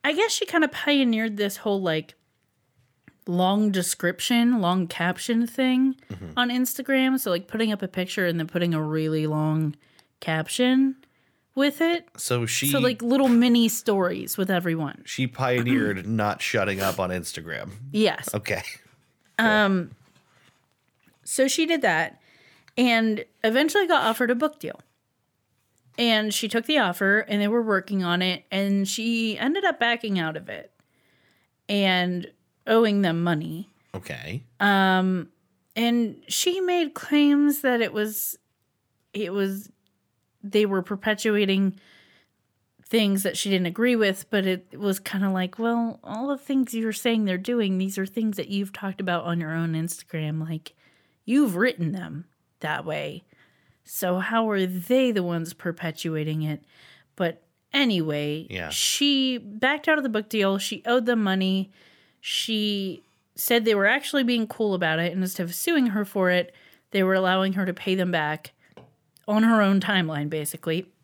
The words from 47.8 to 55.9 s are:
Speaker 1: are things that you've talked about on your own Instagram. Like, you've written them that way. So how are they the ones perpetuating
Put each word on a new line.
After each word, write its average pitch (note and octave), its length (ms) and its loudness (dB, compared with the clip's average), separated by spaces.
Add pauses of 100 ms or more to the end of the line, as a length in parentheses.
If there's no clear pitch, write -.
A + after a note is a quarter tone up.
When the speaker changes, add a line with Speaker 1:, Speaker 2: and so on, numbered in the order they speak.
Speaker 1:
are F#3+ 80 -2
things G#3+ 320 -4
that - 120 -6
you've G3 240 -4
talked G3 280 -8
about F3 220 -2
on E3+ 160 -2
your D#3 140 -6
own E3 200 -2
Instagram. D#3+ 640 -6
Like, D#3 340 -8 (520)
you've A#3+ 300 2
written F3+ 360 0
them E3+ 340 -10 (340)
that D#3 260 -6
way. D3+ 380 -8 (600)
So F3+ 360 -2
how A3+ 300 0
are F#3+ 160 2
they A#3 460 2
the G3+ 120 0
ones E3+ 300 -4
perpetuating D#3 880 -4